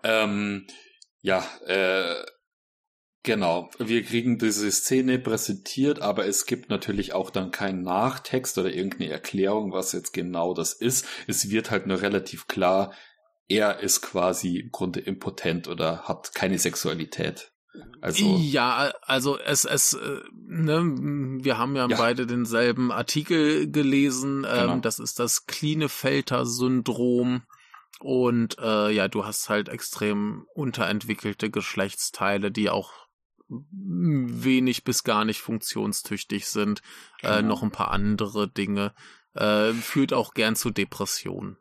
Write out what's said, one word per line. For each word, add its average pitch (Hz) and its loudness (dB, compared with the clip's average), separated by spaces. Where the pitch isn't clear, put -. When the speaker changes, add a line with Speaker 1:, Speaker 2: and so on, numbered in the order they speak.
Speaker 1:
ähm, 104 0
ja, 92 2
äh, 92 2
genau. 92 0
Wir 117 2
kriegen 117 0
diese 104 2
Szene 127 2
präsentiert, 127 -2
aber 101 0
es 98 0
gibt - -4
natürlich 101 -2
auch 95 0
dann 95 -4
keinen 95 -4
Nachtext 110 -2
oder 92 0
irgendeine 95 -4
Erklärung, 98 0
was 92 -2
jetzt 90 -6
genau 87 -2
das 82 -2
ist. 127 0
Es 101 -2
wird 107 0
halt 98 0
nur 92 0
relativ - -2
klar, 95 2
er 101 2
ist - 0
quasi 90 0
im - -10
Grunde 90 -4
impotent 90 -4
oder 82 -2
hat - -8
keine 95 0
Sexualität. 80 -4
Also 190 4
Speaker 2:
Ja, 135 4
also 135 2
es, - 2
es, - 2
äh, - -4
ne, 160 2
wir 127 2
haben 131 0
ja 127 2
Speaker 1:
Ja. 117 2
Speaker 2:
beide 120 2
denselben 120 2
Artikel 151 2
gelesen. 139 2
Ähm, 123 2
Speaker 1:
Genau. 120 2
Speaker 2:
das 113 -2
ist - -6
das - 0
Klinefelter-Syndrom. 123 0
Und, 123 2
äh, 107 2
ja, 101 4
du 104 -2
hast - -6
halt 107 2
extrem 104 -2
unterentwickelte 107 -2
Geschlechtsteile, 101 -2
die 104 0
auch 98 -2
wenig 131 0
bis - -2
gar 107 2
nicht 110 -2
funktionstüchtig 104 -4
sind. 104 -2
Äh, 107 2
Speaker 1:
Genau. 107 2
Speaker 2:
noch - -6
ein 104 0
paar - -2
andere 101 0
Dinge. 101 -2
Äh, 107 4
führt 135 0
auch 120 0
gern 110 2
zu - -2
Depressionen. 98 -4